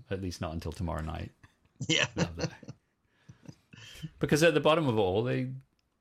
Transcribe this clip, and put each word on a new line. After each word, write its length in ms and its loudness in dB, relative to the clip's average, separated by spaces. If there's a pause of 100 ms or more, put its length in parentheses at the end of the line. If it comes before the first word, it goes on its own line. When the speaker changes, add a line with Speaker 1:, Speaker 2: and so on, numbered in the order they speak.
(100)
Speaker 1:
at 120 -4
least 180 -6
not 140 -6
until 180 -6
tomorrow 300 -4
night." 280 -8 (260)
Speaker 2:
<laughs> 300 -14
Yeah. 200 2 (100)
Speaker 1:
Love 200 -2
that. 160 -6 (1700)
Because 220 4
at 120 8
the 60 2
bottom 280 4
of 80 2
it 40 4
all, 220 2
they, 260 -2 (520)